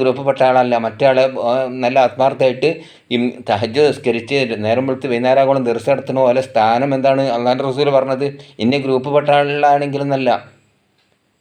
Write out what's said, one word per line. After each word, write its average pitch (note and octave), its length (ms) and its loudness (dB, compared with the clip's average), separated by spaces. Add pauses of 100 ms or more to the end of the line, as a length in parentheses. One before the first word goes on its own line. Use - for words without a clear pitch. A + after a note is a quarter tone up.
ഗ്രൂപ്പ് C3 260 0
പെട്ട C3+ 220 0
ആളല്ല, B2+ 260 2 (100)
മറ്റേ A2 260 -4
ആളെ, B2+ 120 4 (280)
ആ, - 20 2 (320)
നല്ല C3 120 0 (100)
ആത്മാർത്ഥമായിട്ട് C3 640 0 (460)
ഈ - 20 2 (320)
തഹജ്ജുദ് A#2 420 0
നിസ്കരിച്ച് A#2 760 -2
നേരം A#2+ 220 0
വെളുത്ത് C3 240 -6
വൈകുന്നേരം B2+ 320 2
ആകോളം C3+ 240 0
ദർസ് A#2 240 -2
നടത്തുന്ന C3 340 -2
പോലെ B2+ 220 2
സ്ഥാനം A#2 480 0
എന്താണ് C3+ 260 2 (140)
അള്ളാൻ്റെ B2+ 340 0
റസൂൽ C#3+ 260 0
പറഞ്ഞത്? C3+ 300 0 (380)
ഇന്ന C3+ 200 2
ഗ്രൂപ്പ് C3+ 320 -2
പെട്ട D3 120 2 (100)
ആളാണെങ്കിലും C#3+ 720 0
എന്നല്ല. C3+ 220 0 (1120)